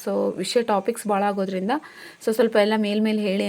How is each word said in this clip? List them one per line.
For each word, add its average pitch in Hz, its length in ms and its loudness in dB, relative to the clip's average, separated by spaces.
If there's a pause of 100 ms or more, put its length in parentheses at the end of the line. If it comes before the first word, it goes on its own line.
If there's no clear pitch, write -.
so 202 340 -2
ವಿಷಯ 196 240 0
ಟಾಪಿಕ್ಸ್ 226 500 -2
ಭಾಳ 196 120 2
ಆಗೋದ್ರಿಂದ, 196 480 -2 (540)
so 220 120 2
ಸ್ವಲ್ಪ 226 180 4
ಎಲ್ಲ 208 220 4
ಮೇಲ್ 214 240 0
ಮೇಲ್ 214 180 2
ಹೇಳಿ 202 280 0